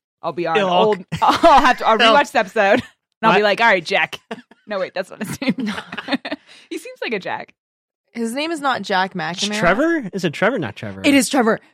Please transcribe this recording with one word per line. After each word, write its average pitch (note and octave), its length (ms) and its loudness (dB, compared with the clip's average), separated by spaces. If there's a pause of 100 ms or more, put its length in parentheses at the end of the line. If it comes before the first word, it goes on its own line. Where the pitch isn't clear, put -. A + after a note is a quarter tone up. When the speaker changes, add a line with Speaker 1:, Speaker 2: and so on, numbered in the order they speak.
(240)
Speaker 1:
I'll E3 100 -4
be E3+ 140 -4
on E3 100 0
Speaker 2:
It'll G3 140 0
all F3+ 160 4
Speaker 1:
old. G#3 100 2
Speaker 2:
c- - 120 -14
Speaker 1:
<laughs> - 120 -6
I'll D4 400 6
have B3 160 4
to, - 100 -4
I'll A3 140 4
Speaker 2:
It'll A3+ 140 6
Speaker 1:
rewatch C#4+ 160 2
the B3+ 80 0
episode. G#3 420 2
And - 480 -4
I'll F3+ 60 4
be G#3 80 2
Speaker 2:
What? G3+ 60 4
Speaker 1:
like, G3 120 0
"All A3+ 60 4
right, F#3 180 2
Jack." E3 340 -2 (120)
<laughs> A#3 100 -14 (260)
No, G#3 120 -6
wait, E3+ 140 -8
that's F#3+ 180 -6
not - 100 -12
his - 200 -10
name. C4 140 -2
<laughs> G#3+ 180 -6 (960)
He E4+ 80 -10
seems B4+ 240 -16
like - 120 -6
a G3+ 60 -4
Jack. C#3 340 -10 (600)
Speaker 3:
His A3+ 200 -6
name D4+ 180 -4
is D4+ 100 -6
not B3 220 -2
Jack F#3+ 320 -2
Speaker 2:
It's F3+ 40 -6 (300)
Speaker 3:
McNamara. G#3 100 -4
Speaker 2:
Trevor? A#3+ 540 0
Is F3+ 100 -6
it D#3+ 100 0
Trevor? A3+ 260 0
Not A2+ 180 -6
Trevor. G2 260 -12
Speaker 3:
It C#4+ 100 4
is C4 160 4
Trevor. A3 300 0 (140)